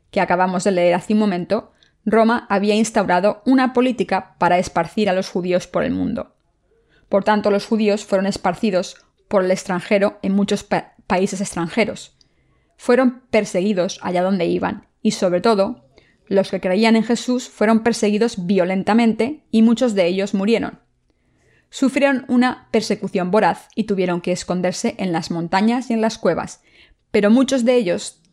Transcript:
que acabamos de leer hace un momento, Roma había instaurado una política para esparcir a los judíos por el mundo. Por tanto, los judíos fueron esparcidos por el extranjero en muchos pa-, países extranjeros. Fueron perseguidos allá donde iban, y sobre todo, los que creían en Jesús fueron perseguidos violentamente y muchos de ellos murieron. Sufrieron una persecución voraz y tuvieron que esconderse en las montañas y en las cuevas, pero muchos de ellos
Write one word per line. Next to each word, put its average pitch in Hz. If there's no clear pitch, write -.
que 208
acabamos 185
de 202
leer 175
hace 180
un 214
momento, 190
Roma 226
había 202
instaurado 202
una 254
política 247
para 180
esparcir 185
a 180
los 190
judíos 180
por -
el 87
mundo. -
Por 196
tanto, 208
los 202
judíos 214
fueron 196
esparcidos 190
por 185
el 185
extranjero 196
en 196
muchos 202
pa-, -
países 190
extranjeros. -
Fueron 247
perseguidos 202
allá 180
donde 185
iban, 180
y 214
sobre 180
todo, 202
los 190
que 190
creían 220
en 220
Jesús 247
fueron 220
perseguidos 220
violentamente 214
y 220
muchos 233
de 180
ellos 190
murieron. 202
Sufrieron 269
una 247
persecución 190
voraz 196
y 220
tuvieron 180
que 180
esconderse 180
en 185
las 165
montañas 190
y 233
en 226
las 220
cuevas, -
pero 202
muchos 262
de 247
ellos 180